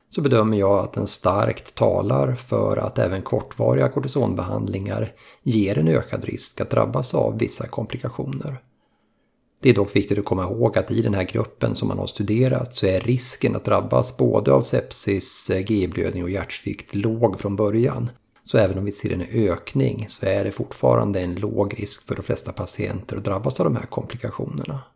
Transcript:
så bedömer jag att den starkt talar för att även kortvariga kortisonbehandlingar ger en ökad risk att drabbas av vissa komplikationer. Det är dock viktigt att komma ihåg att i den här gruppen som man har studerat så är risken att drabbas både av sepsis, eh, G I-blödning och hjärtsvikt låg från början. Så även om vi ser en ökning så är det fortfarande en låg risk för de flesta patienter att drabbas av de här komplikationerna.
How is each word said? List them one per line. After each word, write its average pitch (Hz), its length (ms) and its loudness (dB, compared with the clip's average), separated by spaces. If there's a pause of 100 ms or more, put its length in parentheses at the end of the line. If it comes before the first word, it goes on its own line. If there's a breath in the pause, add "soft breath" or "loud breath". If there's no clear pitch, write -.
så - 120 -6
bedömer 110 360 4
jag 98 220 6
att 101 140 -2
den 104 140 -2
starkt - 680 0
talar 113 600 2
för 104 420 0
att 104 220 -4
även 95 240 0
kortvariga 123 680 0
kortisonbehandlingar 104 1200 -2 (300 loud breath)
ger 110 360 2
en 156 100 4
ökad - 360 0
risk - 360 -4
att - 100 -4
drabbas 117 440 0
av 110 240 2
vissa - 280 -2
komplikationer. 131 920 -6 (1000)
Det 135 100 6
är 110 40 10
dock 98 220 2
viktigt 101 220 2
att 101 60 0
komma 92 180 0
ihåg 104 360 2
att - 120 0
i 110 120 2
den 107 120 2
här 92 100 0
gruppen - 500 -2
som - 140 -2
man 98 100 -4
har 95 80 -4
studerat 120 680 0
så 101 100 0
är 92 140 4
risken 123 560 0
att - 80 -6
drabbas 110 520 2
både 113 360 4
av 127 100 6
sepsis, - 880 -2
eh, 95 100 2
G 107 140 0
I-blödning 90 480 0
och 87 80 -4
hjärtsvikt - 640 -6
låg 110 460 0
från 101 160 -2
början. 107 540 0 (340)
Så - 140 0
även 98 200 4
om 98 60 -2
vi 101 80 -2
ser - 200 -4
en 92 200 -4
ökning 107 760 0
så - 180 -6
är 98 180 0
det 101 80 -4
fortfarande 113 680 2
en 87 140 -4
låg 104 460 -2
risk - 260 -6
för - 100 -4
de - 60 -8
flesta - 300 -4
patienter 101 640 -6
att - 80 -6
drabbas 101 360 -2
av 175 40 4
de 143 120 2
här - 100 -4
komplikationerna. - 920 -8 (160)